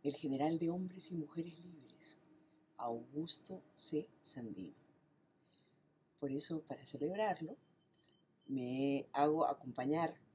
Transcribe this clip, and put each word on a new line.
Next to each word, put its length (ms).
del 140
general 420
de 140
hombres 400
y 40
mujeres 440
libres, 580
Augusto 840
C. 320
Sandino. 500
Por 120
eso, 320
para 240
celebrarlo, 680
me 680
hago 320
acompañar 680